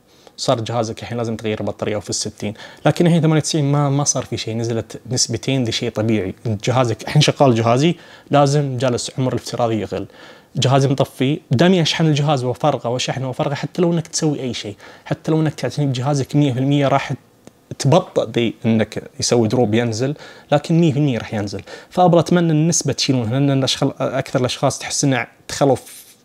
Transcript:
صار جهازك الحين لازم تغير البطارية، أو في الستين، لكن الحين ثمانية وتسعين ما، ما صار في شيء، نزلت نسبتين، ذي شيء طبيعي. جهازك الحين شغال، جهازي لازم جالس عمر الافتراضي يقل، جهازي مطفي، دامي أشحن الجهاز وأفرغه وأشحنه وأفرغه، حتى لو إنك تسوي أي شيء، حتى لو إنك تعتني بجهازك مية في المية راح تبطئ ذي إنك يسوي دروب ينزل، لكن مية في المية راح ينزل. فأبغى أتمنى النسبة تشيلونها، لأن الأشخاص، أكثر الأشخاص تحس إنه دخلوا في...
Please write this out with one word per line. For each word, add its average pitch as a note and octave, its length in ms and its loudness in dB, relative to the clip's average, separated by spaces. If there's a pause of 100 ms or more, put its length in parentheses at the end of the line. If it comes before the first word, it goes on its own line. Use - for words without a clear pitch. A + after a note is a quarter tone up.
(380)
صار B2 240 0
جهازك A2+ 400 -4
الحين A#2 160 -8
لازم A2+ 180 -4
تغير G#2+ 240 -4
البطارية، G#2 360 -4
أو G#2 60 -4
في - 80 -10
الستين، G#2+ 440 -6 (320)
لكن E3+ 220 2
الحين E3 140 4
ثمانية D#3 160 4
وتسعين C#3+ 340 0
ما، C#3+ 180 2
ما C#3 140 0
صار C3 200 -2
في A2+ 140 -8
شيء، A2+ 180 -6
نزلت A2+ 440 -4 (120)
نسبتين، B2+ 520 -2
ذي A2+ 80 -2
شيء A#2+ 200 -4
طبيعي. G#2+ 440 -2 (100)
جهازك A#2 580 -2
الحين - 180 2
شغال، C3+ 340 4
جهازي B2 400 2 (360)
لازم C#3+ 460 2
جالس A#2+ 400 -2
عمر B2+ 160 0
الافتراضي A2+ 480 -2
يقل، F#2+ 260 -6 (480)
جهازي C3+ 320 2
مطفي، C3+ 520 -2 (120)
دامي E3+ 300 4
أشحن D#3+ 240 0
الجهاز C#3+ 380 2
وأفرغه C3+ 460 -2
وأشحنه B2+ 380 -4
وأفرغه، C#3+ 260 -4
حتى - 280 -6
لو E3+ 120 2
إنك E3 140 -2
تسوي D3+ 340 -2
أي B2 120 -6
شيء، G#2 220 -10 (300)
حتى - 260 -6
لو D#3+ 100 2
إنك D3+ 120 0
تعتني C#3 320 -4
بجهازك C3+ 500 0
مية D3 180 4
في A#2+ 60 -2
المية C#3+ 280 2
راح C3+ 260 0 (680)
تبطئ C3 500 2
ذي A#2 240 0 (120)
إنك A2 380 0 (160)
يسوي A#2 280 2
دروب A2+ 260 2
ينزل، A#2+ 420 0 (360)
لكن D#3+ 300 2
مية E3 100 4
في A#2+ 80 0
المية C#3+ 180 2
راح - 160 -8
ينزل. G2+ 280 -4 (280)
فأبغى F3 300 4
أتمنى E3+ 320 2
النسبة D#3 420 2
تشيلونها، B2 380 0
لأن C#3 200 2
الأشخاص، C3+ 480 0
أكثر C3 400 -2
الأشخاص B2+ 400 -2
تحس - 240 -6
إنه C3 240 0 (220)
دخلوا C#3 260 2
في... - 80 -6 (420)